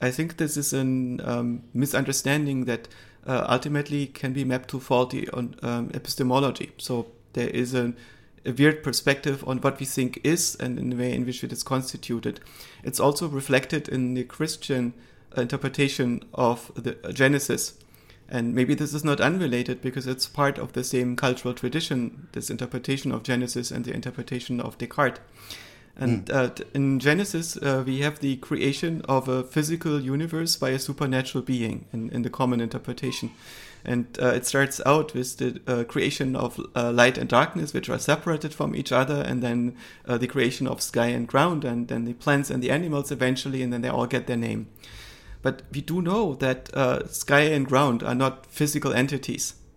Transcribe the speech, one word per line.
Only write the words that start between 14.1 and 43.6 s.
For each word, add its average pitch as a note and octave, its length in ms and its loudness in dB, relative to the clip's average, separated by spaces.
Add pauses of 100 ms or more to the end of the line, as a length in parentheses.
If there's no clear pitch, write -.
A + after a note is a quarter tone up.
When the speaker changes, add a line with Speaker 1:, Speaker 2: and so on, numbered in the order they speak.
Speaker 1:
the B2 120 -2
Christian B2+ 680 -2 (440)
interpretation C3 840 0 (100)
of A#2+ 420 2
the A#2 180 -4 (200)
Genesis. C#3 600 4 (540)
And A#2+ 260 -2
maybe B2+ 220 4
this D3 180 -2
is D3+ 100 -2
not C#3+ 180 2
unrelated B2+ 600 2
because C3 260 -4
it's B2+ 200 -2
part C#3 300 2
of - 160 -8
the B2+ 100 -2
same B2 320 0
cultural B2+ 380 0
tradition, B2+ 800 -4
this - 160 -6
interpretation C3 600 -4
of A#2 120 -2
Genesis B2 480 -2
and A#2+ 140 -4
the B2 80 -6
interpretation B2 640 -6
of A#2+ 180 -6
Descartes. A#2+ 420 -2 (800)
And, A2+ 280 0
Speaker 2:
Mm. C#3 100 0
Speaker 1:
uh, B2+ 140 4
t-, - 140 -8 (100)
in C#3 260 4
Genesis, E3 560 2
uh, C3+ 300 2
we C3 140 -2
have D3 200 0
the C#3 180 0
creation D3 720 0
of C3 220 4
a B2+ 140 2
physical D3+ 580 0
universe D#3+ 560 0
by C3 140 0
a C3 80 0
supernatural C3 600 0
being A#2+ 520 -2
in, A2+ 160 -4
in A#2+ 140 -2
the - 60 -2
common B2 300 2
interpretation. A#2+ 720 -4 (540)
And, A#2+ 200 0 (160)
uh, B2 140 6
it B2 100 0
starts C3+ 400 2
out D3+ 280 4
with B2 240 -4
the, B2 300 -2
uh, A#2+ 180 0
creation C3+ 500 0
of, - 240 -4 (160)
uh, A#2+ 160 0
light A#2+ 260 8
and B2 120 -2
darkness, D3+ 440 2
which B2+ 160 -4
are A#2 100 -2
separated D#3 540 0
from D3 220 -2
each C3 160 -4
other, C#3 300 4
and B2+ 200 -2
then, A#2+ 340 0 (300)
uh, B2 120 0
the B2 100 0
creation B2+ 400 0
of - 140 -4
sky A#2+ 260 2
and A#2+ 200 -2
ground, D3+ 360 2
and A#2+ 240 -2
then A#2 160 -4
the A#2+ 100 -4
plants C#3+ 360 2
and B2+ 120 -2
the B2 100 2
animals D3 380 0
eventually, C3 520 0